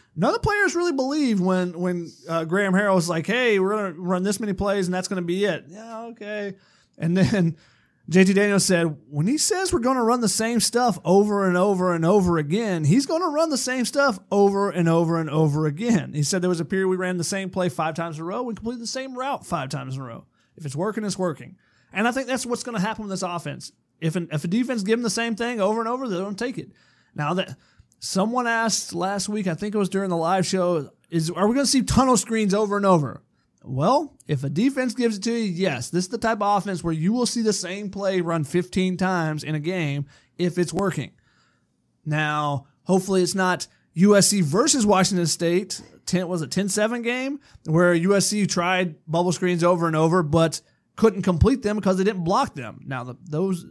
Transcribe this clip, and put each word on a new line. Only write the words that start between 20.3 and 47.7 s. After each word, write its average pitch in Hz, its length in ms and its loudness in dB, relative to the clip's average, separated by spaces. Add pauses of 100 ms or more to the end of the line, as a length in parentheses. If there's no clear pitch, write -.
If 170 80 -14
it's 135 100 -10
working, 196 300 -4
it's 196 140 -4
working. 175 380 -6 (360)
And 214 160 0
I 247 40 -2
think 262 140 -4
that's 247 200 -4
what's 233 180 -4
gonna 233 160 -4
happen 214 240 -4
with 202 60 -10
this 185 120 -6
offense. 160 500 -8 (280)
If 160 160 -2
an, 170 160 -4
if 151 100 -2
a 175 60 -2
defense 240 340 -2
give 220 160 0
them 247 60 -4
the 214 60 -2
same 233 260 -4
thing 240 240 -4
over 214 200 0
and 226 80 -4
over, 254 200 -4
they're 185 140 -4
gonna 202 120 -8
take 247 240 -6
it. - 140 -12 (420)
Now, 151 200 -2
that - 220 -6 (440)
someone 233 480 -2
asked 226 480 -2
last 190 320 -4
week, 208 180 -4
I 170 80 -2
think 208 220 -6
it - 20 0
was 190 100 0
during 196 220 -2
the 170 60 0
live 170 280 2
show, 175 460 0 (180)
is, 160 220 -2
"Are 180 160 0
we 233 80 2
gonna 277 120 2
see 262 160 2
tunnel 254 340 4
screens 220 360 0
over 202 240 0
and 202 80 0
over?" 165 380 2 (420)
Well, 233 520 0 (100)
if 139 160 -2
a 143 80 -4
defense 254 420 0
gives 233 260 0
it 185 40 -14
to 233 100 0
you, 233 120 -2
yes, 170 440 -2
this 180 180 -2
is - 40 -12
the 240 80 -4
type 226 240 0
of 202 160 2
offense 185 240 -4
where 165 100 -2
you 160 200 0
will 240 140 0
see 233 160 -2
the 214 100 2
same 190 380 -6
play 196 300 -2
run 165 220 0
fifteen 180 540 -2
times 165 480 -2
in 151 100 -6
a 151 60 -4
game 147 460 -4 (300)
if 175 220 -2
it's 180 140 0
working. 151 400 -4 (920)
Now, 151 640 -2 (160)
hopefully 190 400 2
it's 180 140 -2
not 185 320 0 (260)
U 202 220 6
S 190 100 6
C 208 140 2
versus 208 440 2
Washington 185 440 4
State, 175 520 0 (260)
ten, 180 200 0
was 170 160 -4
it 127 80 -8
ten 190 180 -2
seven 214 340 0
game, 254 360 -4 (280)
where 175 280 4